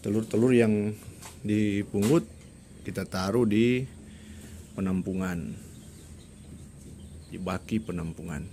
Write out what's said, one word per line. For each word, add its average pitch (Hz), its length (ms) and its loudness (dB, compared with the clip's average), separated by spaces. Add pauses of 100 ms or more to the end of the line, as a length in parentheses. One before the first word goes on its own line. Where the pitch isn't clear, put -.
telur-telur 110 560 4
yang 107 400 4 (480)
dipungut 104 800 2 (640)
kita 95 160 -4
taruh 98 400 2
di 120 400 4 (880)
penampungan, 92 800 -2 (1800)
di 87 80 -10
baki 92 480 -2
penampungan. 82 680 -6